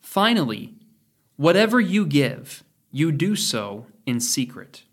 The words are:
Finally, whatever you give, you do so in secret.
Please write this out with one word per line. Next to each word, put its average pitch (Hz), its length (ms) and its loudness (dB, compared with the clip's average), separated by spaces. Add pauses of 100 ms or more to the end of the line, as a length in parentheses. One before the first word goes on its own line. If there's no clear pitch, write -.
Finally, 185 720 -2 (600)
whatever 208 460 4
you 196 240 2
give, 143 580 -2 (280)
you 156 200 0
do 180 240 0
so 107 520 -6 (180)
in 120 140 -2
secret. 120 720 -6